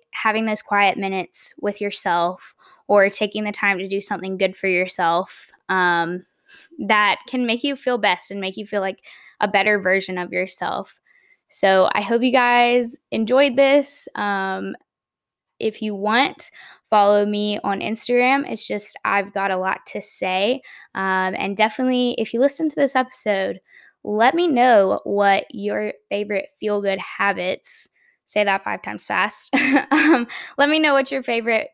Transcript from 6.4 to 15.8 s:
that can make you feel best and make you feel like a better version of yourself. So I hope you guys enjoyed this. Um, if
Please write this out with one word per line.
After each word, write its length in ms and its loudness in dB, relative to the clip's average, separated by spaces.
that 480 2
can 180 -2
make 180 -2
you 120 -2
feel 220 -2
best 340 -2
and 80 -8
make 180 -6
you 80 -8
feel 160 -4
like 240 -6
a 60 4
better 320 2
version 380 0
of 140 -6
yourself. 680 -6
So 440 4
I 80 -2
hope 200 0
you 100 2
guys 640 4
enjoyed 440 2
this. 600 2
Um, 600 -4
if 240 -4